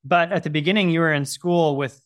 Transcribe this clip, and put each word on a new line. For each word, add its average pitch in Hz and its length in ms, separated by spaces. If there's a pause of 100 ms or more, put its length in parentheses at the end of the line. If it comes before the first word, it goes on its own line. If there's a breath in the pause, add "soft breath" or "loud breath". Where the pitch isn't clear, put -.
But 170 280
at 180 100
the 156 80
beginning, 175 400
you 165 120
were 160 120
in 143 120
school 165 500
with 139 300